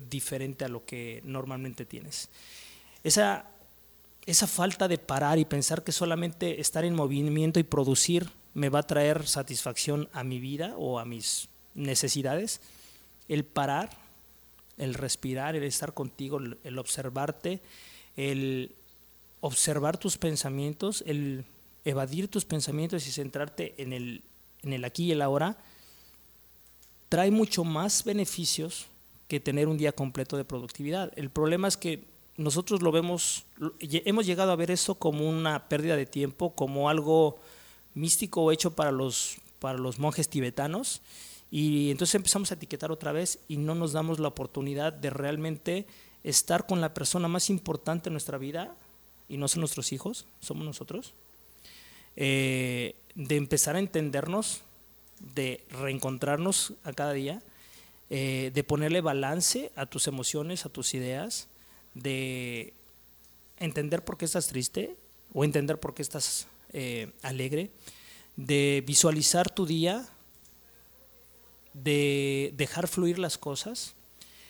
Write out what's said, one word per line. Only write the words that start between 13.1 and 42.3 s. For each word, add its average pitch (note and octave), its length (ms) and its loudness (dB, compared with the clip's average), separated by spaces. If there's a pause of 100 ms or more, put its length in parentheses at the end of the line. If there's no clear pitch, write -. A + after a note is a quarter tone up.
el D3+ 160 2
parar, D3 460 0 (840)
el C3 180 -2
respirar, C3 640 -2
el C#3+ 80 0
estar C#3+ 300 -4
contigo, C#3 440 -6
el, A#2+ 260 -6
el B2+ 140 -8
observarte, C#3 800 -4 (560)
el C3+ 560 -2 (680)
observar D3 580 2
tus - 180 0
pensamientos, D3+ 920 -2
el C#3 380 -2 (400)
evadir C#3+ 440 0
tus G3+ 160 0
pensamientos D#3 640 0
y C3 60 -6
centrarte C#3+ 640 -4
en C3 140 -6
el, B2 300 -6 (400)
en C#3 100 -2
el B2 120 -2
aquí D3 220 -2
y E3+ 60 4
el D3 100 4
ahora, C#3+ 360 2 (1500)
trae F3+ 220 4
mucho G#3+ 320 4
más E3 420 2
beneficios F3+ 800 -2 (420)
que D3 100 0
tener D3 300 2
un D#3 100 2
día C#3+ 140 4
completo C3+ 440 -4
de C3+ 80 -2
productividad. C#3+ 720 -6
El C#3+ 140 -6
problema E3+ 380 2
es F#3+ 80 2
que E3 280 -4 (320)
nosotros E3 460 2
lo E3 100 6
vemos, E3+ 520 2 (120)
lo, - 220 -4
ye-, D#3 280 0
hemos G#3 200 4
llegado F#3 260 4
a F3 40 4
ver E3+ 140 0
eso F3+ 260 0
como D3+ 320 2
una D#3+ 400 0
pérdida D#3 280 2
de C#3 100 0
tiempo, C#3+ 480 -2
como C#3 360 2
algo D#3 480 6 (560)
místico E3 480 2
o D#3+ 100 6
hecho D#3+ 220 2
para D3 180 2
los, C3 460 -2 (200)
para C3 200 -4
los B2+ 200 -2
monjes D3 300 2
tibetanos, C#3+ 760 -2 (460)
y D3 440 4
entonces E3+ 240 2
empezamos G3 340 2